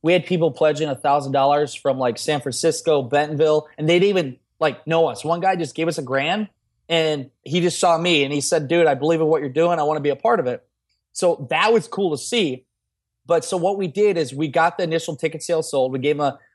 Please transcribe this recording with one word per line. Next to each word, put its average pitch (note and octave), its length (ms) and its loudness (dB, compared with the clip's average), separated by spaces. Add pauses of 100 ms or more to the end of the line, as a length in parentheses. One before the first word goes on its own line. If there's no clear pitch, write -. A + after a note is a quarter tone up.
We D#3+ 100 2
had F3+ 140 2
people E3 240 0
pledging D3+ 380 0
a C3+ 60 -2
thousand C#3 380 0
dollars C#3+ 420 2
from, C3 240 -2
like, B2 200 0
San D3 220 -2
Francisco, D3+ 640 0
Bentonville, D3+ 720 2
and D#3 120 -4
they'd F3 160 6
even, F3+ 340 0 (200)
like, - 280 -2
know E3 220 2
us. A#2 160 -8
One E3+ 160 -2
guy F#3 160 2
just E3 180 -6
gave D#3+ 140 -2
us D#3+ 100 -4
a D#3 40 -6
grand, D3 460 -2 (400)
and D#3 420 0 (140)
he D#3+ 160 -2
just E3+ 180 0
saw E3+ 200 4
me, E3 260 2
and C3+ 80 -4
he D3 80 -2
said, D3+ 280 0
"Dude, E3+ 180 4
I C#3+ 80 4
believe D#3 260 0
in D#3+ 60 2
what D#3 140 2
you're C#3+ 100 -6
doing. E3 280 0
I D3+ 40 0
wanna D3+ 180 0
be C#3+ 100 -2
a C3 60 0
part A3+ 240 0
of C3 60 -2
it." B2 180 -6 (480)
So E3 380 0
that F#3 220 2
was A3 160 2
cool F#3+ 240 -2
to C#3+ 100 -4
see. D#3+ 420 -2 (640)
But D#3+ 180 0
so - 120 -4
what F#3 200 0
we G3 120 -4
did G3 280 2
is C3+ 180 -4
we D3+ 140 -4
got E3 300 0
the F#3 60 -2
initial D#3+ 320 -4
ticket D#3 260 -6
sales D#3+ 280 -2
sold. C3 220 0
We C3 60 -4
gave C#3+ 180 0
them D3 100 -2
a C#3 120 -4 (160)